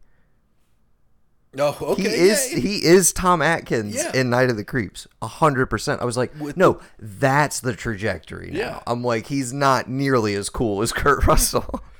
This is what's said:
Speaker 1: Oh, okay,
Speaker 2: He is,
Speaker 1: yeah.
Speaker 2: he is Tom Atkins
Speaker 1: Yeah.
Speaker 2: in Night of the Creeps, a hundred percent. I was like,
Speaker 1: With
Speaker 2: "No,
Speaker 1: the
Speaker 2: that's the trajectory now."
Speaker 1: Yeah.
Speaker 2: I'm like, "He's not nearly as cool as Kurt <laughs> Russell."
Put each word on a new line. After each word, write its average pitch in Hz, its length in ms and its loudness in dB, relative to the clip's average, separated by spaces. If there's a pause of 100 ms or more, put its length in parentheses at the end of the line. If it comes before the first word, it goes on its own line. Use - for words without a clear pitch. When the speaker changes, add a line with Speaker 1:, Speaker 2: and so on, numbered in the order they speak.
(1600)
Speaker 1:
Oh, 143 260 -2
okay, 156 200 -2
Speaker 2:
He 220 80 0
is, 185 420 2
Speaker 1:
yeah. - 80 -2
Speaker 2:
he 190 240 -2
is 175 300 6
Tom 180 260 2
Atkins 139 540 0
Speaker 1:
Yeah. 302 220 -4
Speaker 2:
in 127 160 2
Night 127 180 4
of 117 80 0
the 104 60 -6
Creeps, 104 420 -6 (160)
a 113 60 -6
hundred 131 400 2
percent. 117 340 -4
I - 40 -2
was 120 120 -2
like, 123 220 -2
Speaker 1:
With 147 180 -8
Speaker 2:
"No, 175 160 6
Speaker 1:
the - 320 -12 (140)
Speaker 2:
that's 135 400 0
the 120 160 -4
trajectory 90 720 -8
now." 90 80 -8
Speaker 1:
Yeah. 233 300 -6
Speaker 2:
I'm 120 160 -4
like, 117 240 -2
"He's 135 260 -4
not 135 340 2
nearly 127 460 0
as 98 160 -4
cool 104 320 -2
as 117 100 0
Kurt - 360 2
<laughs> - 0 -
Russell." - 560 0 (160)